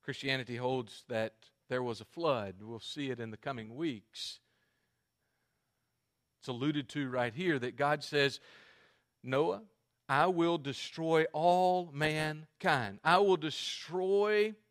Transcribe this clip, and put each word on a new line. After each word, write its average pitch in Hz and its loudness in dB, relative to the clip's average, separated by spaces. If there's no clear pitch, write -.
Christianity 131 -4
holds 127 -4
that 110 -2
there 127 -2
was 120 -4
a 113 -16
flood. 123 -2
We'll 113 -12
see 139 -8
it 120 -4
in 113 -6
the 107 -12
coming 117 -10
weeks. 139 -8
It's - -14
alluded 139 -2
to 139 -4
right 123 0
here 160 0
that 120 -4
God 147 0
says, 139 0
"Noah, 165 0
I 143 4
will 170 2
destroy 160 0
all 180 4
mankind. 156 -2
I 165 6
will 196 6
destroy 196 0